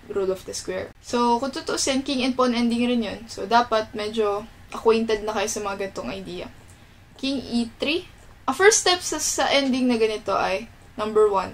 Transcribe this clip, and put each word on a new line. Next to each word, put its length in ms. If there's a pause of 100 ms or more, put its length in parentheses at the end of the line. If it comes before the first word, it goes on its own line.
rule 240
of 160
the 80
square. 380 (100)
So, 400
kung 80
tutuusin, 540
king 180
and 140
pawn 180
ending 320
rin 160
yun. 240
So, 220
dapat 420
medyo 560 (240)
acquainted 560
na 80
kayo 160
sa 80
mga 300
ganitong 240
idea. 340 (720)
King 220
E 260 (140)
three. 260 (400)
Ang 80
first 320
step 160
sa, 160
sa 320
ending 400
na 80
ganito 320
ay, 400 (240)
number 320
one, 260